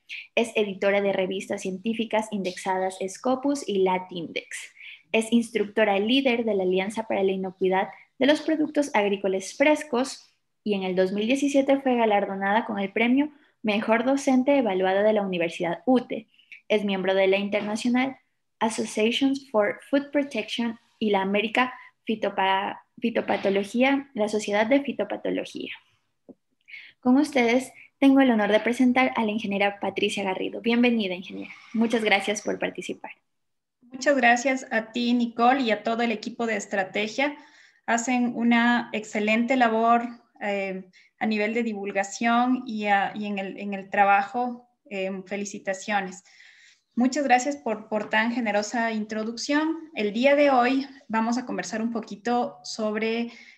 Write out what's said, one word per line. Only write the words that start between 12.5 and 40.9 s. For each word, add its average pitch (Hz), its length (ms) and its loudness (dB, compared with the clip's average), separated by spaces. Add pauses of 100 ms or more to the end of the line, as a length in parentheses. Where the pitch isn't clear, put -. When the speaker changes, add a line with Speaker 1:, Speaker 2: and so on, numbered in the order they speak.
Speaker 1:
con 202 120 -6
el 196 140 -4
premio 254 380 2 (320)
Mejor 220 420 0
Docente 269 540 2
Evaluada 190 440 2
de 214 120 4
la 208 80 2
Universidad 170 640 -4
ute. 247 420 0 (400)
Es 208 160 2
miembro 190 300 0
de 190 120 4
la 196 120 4
International 220 800 -2 (420)
Associations 233 880 0
for 208 380 0
Food 285 220 0
Protection 233 680 -4 (200)
y 214 100 0
la 190 140 2
América 214 520 0 (320)
Fitopa-, 196 760 -2 (200)
Fitopatología, 220 1120 0
la 208 160 -2
Sociedad 214 380 0
de 277 160 4
Fitopatología. 202 920 -6 (1300)
Con 254 160 4
ustedes, 254 560 2 (260)
tengo 269 220 8
el 262 100 6
honor 208 220 4
de 214 80 6
presentar 247 560 2
a 226 80 0
la 208 60 0
ingeniera 202 500 -2
Patricia 202 420 -2
Garrido. 190 380 -4
Bienvenida, 233 540 2
ingeniera. 190 360 -14 (220)
Muchas 226 320 0
gracias 202 380 0
por 190 160 -4
participar. - 520 -8 (800)
Speaker 2:
Muchas 269 260 0
gracias 247 540 2
a 226 220 -4
ti, 240 220 0
Nicole, 240 480 2
y 226 80 0
a 208 120 0
todo 226 200 -2
el 233 100 0
equipo 226 340 -6
de 214 100 -2
Estrategia. 208 800 -4 (500)
Hacen 240 500 0
una 233 560 4
excelente 220 640 0
labor, 233 500 4 (340)
eh, 196 440 -6 (340)